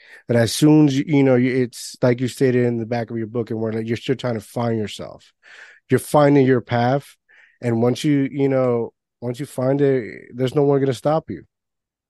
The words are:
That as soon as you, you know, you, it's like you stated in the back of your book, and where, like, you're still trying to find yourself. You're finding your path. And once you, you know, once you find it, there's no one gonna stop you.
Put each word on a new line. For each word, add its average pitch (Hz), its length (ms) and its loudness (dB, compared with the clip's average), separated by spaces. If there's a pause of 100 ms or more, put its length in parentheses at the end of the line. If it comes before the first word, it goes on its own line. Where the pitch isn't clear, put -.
(280)
That 117 100 2
as 117 160 2
soon 151 340 6
as 135 100 0
you, 139 100 -2
you 143 160 4
know, 131 120 6
you, 127 280 2
it's - 380 -10
like 123 180 2
you 127 80 -4
stated 123 380 2
in 120 120 -2
the 113 80 -6
back 117 240 -6
of 117 80 -8
your 113 100 -6
book, 113 220 -6
and 110 100 -6
where, 110 120 -4
like, 113 160 -6
you're 113 100 -4
still - 180 -4
trying 120 200 -6
to 107 60 -8
find 117 360 -4
yourself. - 560 -12 (560)
You're 123 100 2
finding 143 460 4
your 127 160 2
path. 123 560 -2 (440)
And 117 200 -2
once 123 220 0
you, 139 280 0
you 139 180 0
know, 127 440 -2 (260)
once 120 200 -8
you 147 60 -6
find 135 360 -2
it, 127 520 -2
there's 127 220 -4
no 147 80 2
one 139 160 2
gonna 135 140 0
stop 156 360 -4
you. 98 140 -10 (680)